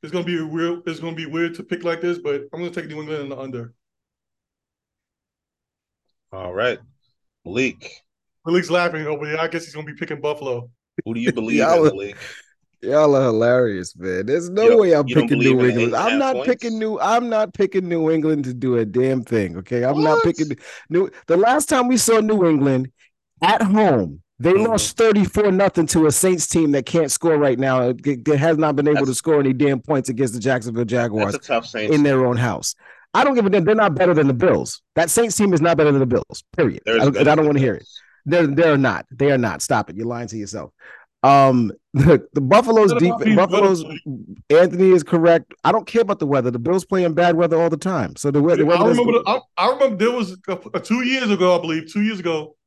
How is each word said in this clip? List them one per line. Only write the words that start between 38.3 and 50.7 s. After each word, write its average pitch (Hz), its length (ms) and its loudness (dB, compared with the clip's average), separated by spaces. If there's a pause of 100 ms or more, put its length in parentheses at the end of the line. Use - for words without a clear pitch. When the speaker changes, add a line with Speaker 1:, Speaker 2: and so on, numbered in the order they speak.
Speaker 3:
they're 147 300 2
not. 117 340 -2
They 135 200 0
are 139 60 2
not. 101 240 -2
Stop 131 300 -2
it. 90 40 -14
You're 113 120 -8
lying 120 220 -8
to 110 80 -12
yourself. 101 340 -12 (500)
Um, 131 500 4 (120)
<laughs> - 100 -20
the, 143 400 4
the 143 80 -2
Buffalo's 220 520 4
Speaker 1:
What 240 100 2
about 214 160 0
Speaker 3:
defen-, - 60 -4
Speaker 1:
being 214 100 4
Speaker 3:
Buffalo's, 190 480 2
Speaker 1:
better? 147 800 -2
Speaker 3:
Anthony 185 260 2
is 180 140 6
correct. 165 500 2 (100)
I 165 80 4
don't 208 140 0
care 233 160 0
about 202 160 0
the 160 80 -4
weather. 135 240 0
The 120 80 -6
Bills 175 260 -2
play 185 200 -2
in 170 100 0
bad 175 220 2
weather 165 260 2
all 170 80 2
the 160 80 -4
time. 147 380 -4
So 143 160 -4
the 143 100 2
we-, 165 140 4
the 156 80 2
Speaker 1:
Yeah, 151 60 2
Speaker 3:
weather 175 160 4
Speaker 1:
I - 20 4
Speaker 3:
doesn't 240 180 2
Speaker 1:
remember 233 180 2
the, 233 180 -2 (160)
I, 180 100 0
I 247 40 2
remember 269 260 0
there 226 180 0
was 185 200 -6 (120)
a, 185 120 -6 (140)